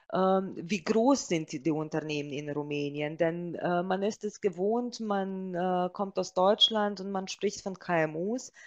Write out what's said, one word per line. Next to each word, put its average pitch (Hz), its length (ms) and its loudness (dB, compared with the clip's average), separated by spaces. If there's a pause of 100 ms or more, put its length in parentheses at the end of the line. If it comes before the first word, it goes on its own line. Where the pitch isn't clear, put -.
(120)
ähm, 190 440 4
wie 170 280 -4
groß 226 440 4
sind 160 240 0
die, 143 100 -6
die 160 80 0
Unternehmen 151 600 -2
in 147 180 -6
Rumänien? 147 680 -2
Denn, 170 360 0
äh, 175 300 0
man 185 180 -2
ist 208 220 -2
es 208 180 -8
gewohnt, 214 580 0
man, 190 540 -2
äh, 180 400 0
kommt 196 240 -4
aus 185 160 -2
Deutschland 208 640 4
und 196 120 -6
man 190 160 -2
spricht - 340 -4
von 190 160 -8
K 170 240 2
M 156 140 0
Us. 214 360 -4 (160)